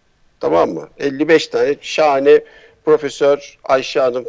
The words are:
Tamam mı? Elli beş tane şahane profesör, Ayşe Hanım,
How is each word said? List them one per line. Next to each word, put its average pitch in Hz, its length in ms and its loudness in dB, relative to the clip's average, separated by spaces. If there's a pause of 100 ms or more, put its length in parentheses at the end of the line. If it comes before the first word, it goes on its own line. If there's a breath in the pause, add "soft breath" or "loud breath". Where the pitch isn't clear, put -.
(400)
Tamam 156 300 0
mı? 156 200 -12 (100)
Elli 139 280 -4
beş 160 200 2
tane 131 340 -2
şahane 147 600 2 (420 soft breath)
profesör, 143 800 0
Ayşe 165 360 -2
Hanım, 127 300 -2